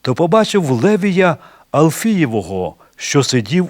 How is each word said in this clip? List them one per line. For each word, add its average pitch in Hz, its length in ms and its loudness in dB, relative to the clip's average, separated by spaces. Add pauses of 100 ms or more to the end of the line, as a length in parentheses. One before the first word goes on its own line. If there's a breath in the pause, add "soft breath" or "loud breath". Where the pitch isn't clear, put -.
то 127 140 -4
побачив 180 560 0
Левія 180 640 2 (340 loud breath)
Алфієвого, 117 1040 -2 (200 soft breath)
що - 260 -2
сидів 131 480 -2